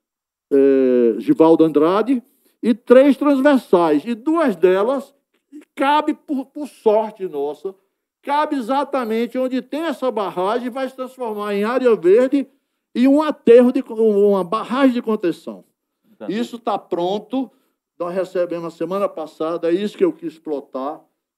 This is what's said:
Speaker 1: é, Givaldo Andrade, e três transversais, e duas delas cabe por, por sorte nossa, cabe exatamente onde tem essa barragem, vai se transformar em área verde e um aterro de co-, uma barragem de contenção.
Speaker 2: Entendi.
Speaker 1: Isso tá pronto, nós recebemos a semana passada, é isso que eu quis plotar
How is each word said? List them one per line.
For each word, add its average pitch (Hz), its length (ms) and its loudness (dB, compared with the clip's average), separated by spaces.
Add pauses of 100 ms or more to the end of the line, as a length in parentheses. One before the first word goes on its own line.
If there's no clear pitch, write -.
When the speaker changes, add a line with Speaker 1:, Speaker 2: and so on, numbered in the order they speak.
(500)
Speaker 1:
é, 131 680 4
Givaldo 156 460 4
Andrade, 196 580 0 (400)
e 226 100 0
três 262 440 6
transversais, 262 880 2
e 233 100 -6
duas 285 400 -2
delas 190 580 0 (600)
cabe 294 380 0
por, 269 320 -10
por 294 220 -14
sorte 214 600 -2
nossa, 147 480 -8 (480)
cabe 294 320 -4
exatamente 254 840 -4
onde 254 240 -4
tem 294 200 -8
essa 277 280 -6
barragem, 214 600 -4
vai 262 180 -6
se 262 80 -18
transformar 220 580 -8
em 202 120 -2
área 247 320 0
verde 247 500 2 (480)
e 240 140 2
um 285 120 4
aterro 254 520 4
de 269 100 -4
co-, 233 120 -16
uma 202 480 2
barragem 220 500 0
de 240 80 -4
contenção. 170 640 -6 (440)
Speaker 2:
Entendi. 180 300 -8
Speaker 1:
Isso 240 180 -8
tá 208 220 -4
pronto, 202 720 -6 (480)
nós 175 160 -8
recebemos 175 500 -4
a 165 120 -12
semana 190 320 -4
passada, 165 600 -6
é 170 40 0
isso 196 240 -4
que 202 80 -2
eu 160 80 0
quis - 260 -14
plotar 143 600 -10 (360)